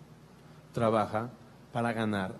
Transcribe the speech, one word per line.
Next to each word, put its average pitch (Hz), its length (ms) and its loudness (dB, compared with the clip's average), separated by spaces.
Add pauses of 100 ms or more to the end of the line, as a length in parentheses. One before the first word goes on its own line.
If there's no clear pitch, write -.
(720)
Trabaja 110 580 2 (440)
para 117 180 2
ganar 104 480 0